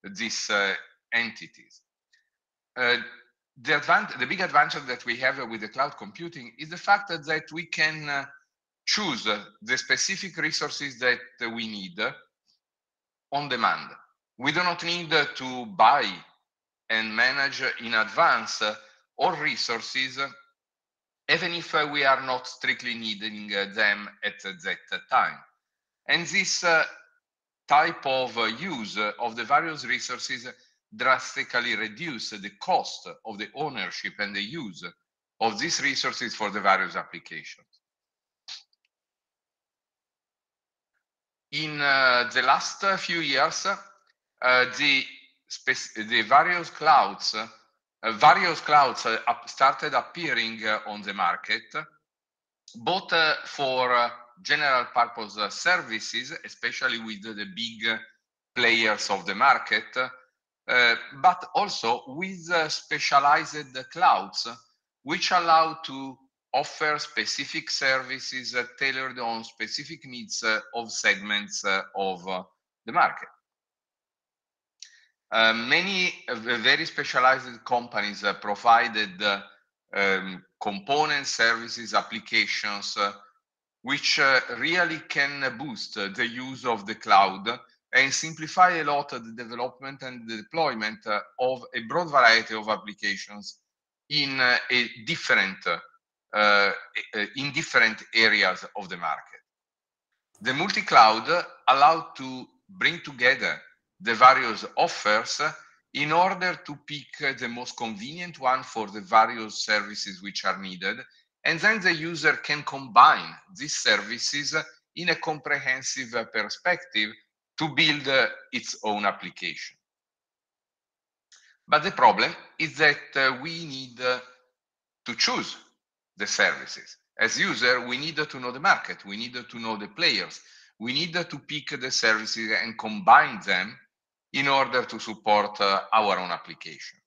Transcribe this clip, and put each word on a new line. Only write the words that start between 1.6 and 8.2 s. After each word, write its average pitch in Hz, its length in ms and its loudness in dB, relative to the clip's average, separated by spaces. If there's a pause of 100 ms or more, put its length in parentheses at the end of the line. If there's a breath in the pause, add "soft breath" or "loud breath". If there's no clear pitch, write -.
Uh, 120 200 4 (600)
the 131 160 -2
advan-, 165 440 2
the 127 80 -2
big 160 140 -4
advantage 151 460 2
that 127 200 -8
we 120 120 -4
have 131 200 0 (120)
with 113 120 -8
the 107 60 -8
cloud 139 300 -4
computing 120 600 -14
is 156 120 -12
the 160 80 -12
fact 202 320 2
that, 160 160 -8
that 160 260 -4
we 170 140 -8
can, 156 440 -2
uh, 139 160 -4 (600)